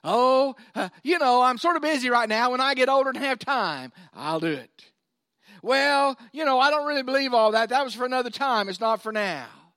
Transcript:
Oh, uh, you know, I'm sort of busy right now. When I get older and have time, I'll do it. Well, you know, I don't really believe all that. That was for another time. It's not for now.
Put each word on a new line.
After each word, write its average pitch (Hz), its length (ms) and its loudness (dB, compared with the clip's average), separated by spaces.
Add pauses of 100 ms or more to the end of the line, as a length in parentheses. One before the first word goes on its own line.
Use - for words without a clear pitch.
Oh, 254 500 2 (200)
uh, 185 160 -4 (120)
you 339 160 0
know, 254 220 4
I'm 254 160 4
sort 330 200 0
of 302 60 -2
busy 277 280 0
right 240 180 2
now. 233 220 0
When 247 100 -2
I 269 140 0
get 254 160 2
older 269 180 2
and 254 100 -6
have 262 200 -4
time, 165 520 -4 (220)
I'll 156 280 -4
do 160 120 -2
it. - 380 -12 (720)
Well, 277 560 0 (120)
you 311 140 -6
know, 262 140 2
I 269 100 4
don't 294 180 0
really 285 160 -2
believe 262 300 -2
all 220 200 4
that. 220 180 0
That 269 140 0
was 247 100 -10
for 240 100 -6
another 254 240 -2
time. 226 400 -2
It's 185 120 -10
not 220 200 0
for 220 120 -10
now. 175 360 -6 (280)